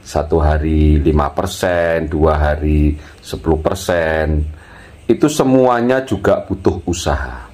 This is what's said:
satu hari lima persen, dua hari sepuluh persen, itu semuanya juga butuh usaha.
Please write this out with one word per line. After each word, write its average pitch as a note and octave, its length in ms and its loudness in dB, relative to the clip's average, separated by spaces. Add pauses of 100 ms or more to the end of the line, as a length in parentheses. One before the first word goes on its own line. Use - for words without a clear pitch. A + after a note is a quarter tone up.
satu D#2 320 -2
hari D2+ 640 2
lima D2 320 2
persen, E2+ 720 -2
dua D#2 320 0
hari D2+ 560 0 (320)
sepuluh E2 320 -2
persen, D#2+ 880 -2 (640)
itu A#2 160 2
semuanya C3 800 2
juga - 400 0
butuh F2+ 400 -2
usaha. C2 580 -4 (100)